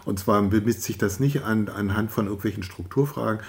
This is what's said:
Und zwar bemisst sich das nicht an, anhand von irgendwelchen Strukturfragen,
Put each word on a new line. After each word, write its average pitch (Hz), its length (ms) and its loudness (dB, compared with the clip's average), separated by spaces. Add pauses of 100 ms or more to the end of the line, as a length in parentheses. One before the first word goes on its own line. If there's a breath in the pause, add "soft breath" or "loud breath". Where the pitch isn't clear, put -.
Und 101 140 -2
zwar 104 220 4
bemisst 104 420 2
sich - 140 -6
das 101 220 0
nicht 139 240 2
an, 110 240 2
anhand 104 440 -2
von 104 160 0
irgendwelchen 101 360 -4
Strukturfragen, 110 840 -2